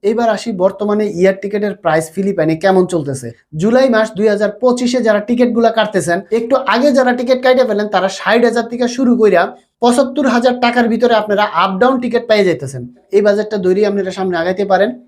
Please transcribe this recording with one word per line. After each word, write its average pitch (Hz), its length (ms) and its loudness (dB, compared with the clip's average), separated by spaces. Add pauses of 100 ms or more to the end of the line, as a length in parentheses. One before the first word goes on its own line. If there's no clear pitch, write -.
এইবার 226 260 0
আসি 220 240 -4
বর্তমানে 208 540 0
এয়ার 185 360 0
টিকিটের 202 320 -4
প্রাইস 160 400 -2
ফিলিপাইনে 185 420 -2
কেমন 185 300 2
চলতেছে। 139 440 -6 (260)
জুলাই 233 320 2
মাস 220 280 0
দুই 214 120 0
হাজার 208 220 0
পঁচিশে 247 520 0
যারা 208 180 2
টিকিটগুলো 233 480 0
কাটতেছেন, 196 520 -2 (120)
একটু 233 240 0
আগে 247 360 2
যারা 247 200 2
টিকিট 247 300 0
কাইটে 254 220 4
ফেলেন 208 240 -2
তারা 190 200 0
ষাট 220 360 0
হাজার 233 240 0
থেকে 240 200 -4
শুরু 240 280 0
কইরা 196 400 2 (240)
পঁচাত্তর 254 460 0
হাজার 247 340 2
টাকার 240 280 0
ভিতরে 233 260 2
আপনারা 208 280 0
আপ 190 360 0
ডাউন 254 220 2
টিকিট 240 280 -4
পেয়ে 208 160 4
যাইতেছেন। 135 420 -4 (260)
এই 196 80 4
বাজেটটা 208 360 0
ধরেই 190 300 2
আপনারা 196 240 -2
সামনে 185 280 -4
আগাইতে 185 260 -2
পারেন। 196 440 0